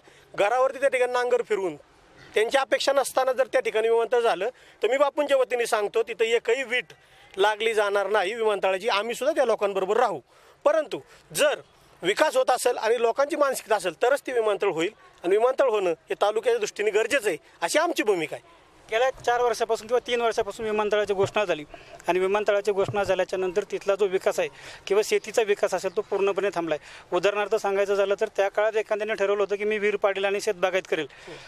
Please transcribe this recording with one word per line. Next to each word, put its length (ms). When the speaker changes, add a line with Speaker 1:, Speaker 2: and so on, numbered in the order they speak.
Speaker 1:
घरावरती 460
त्या 80
ठिकाणी 240
नांगर 300
फिरवून 340
त्यांची 240
अपेक्षा 340
नसताना 400
जर 140
त्या 140
ठिकाणी 280
विमानतळ 320
झालं, 280
तर 60
मी 100
बापूंच्या 380
वतीने 300
सांगतो, 360
तिथं 220
एकही 380
वीट 220
लागली 380
जाणार 320
नाही 280
विमानतळाची. 540
आम्हीसुद्धा 480
त्या 80
लोकांबरोबर 520
राहू, 240
परंतु 340
जर 260
विकास 340
होत 140
असेल 260
आणि 240
लोकांची 360
मानसिकता 400
असेल, 260
तरच 240
ते 60
विमानतळ 360
होईल. 220
आणि 120
विमानतळ 340
होणं 200
हे 240
तालुक्याच्या 440
दृष्टीने 320
गरजेचं 380
आहे, 80
अशी 180
आमची 240
भूमिका 340
आहे. 300
Speaker 2:
गेल्या 200
चार 300
वर्षापासून 460
किंवा 200
तीन 140
वर्षापासून 460
विमानतळाची 480
घोषणा 300
झाली 200
आणि 100
विमानतळाची 540
घोषणा 320
झाल्याच्या 340
नंतर 320
तिथला 240
जो 120
विकास 340
आहे 80
किंवा 180
शेतीचा 380
विकास 320
असेल, 220
तो 40
पूर्णपणे 540
थांबला 200
आहे. 420
उदाहरणार्थ 380
सांगायचं 400
झालं, 260
तर 80
त्या 200
काळात 280
एखाद्याने 380
ठरवलं 280
होतं 140
की 80
मी 140
विहीर 180
पाडेल 280
आणि 160
शेतबागायत 500
करेल, 160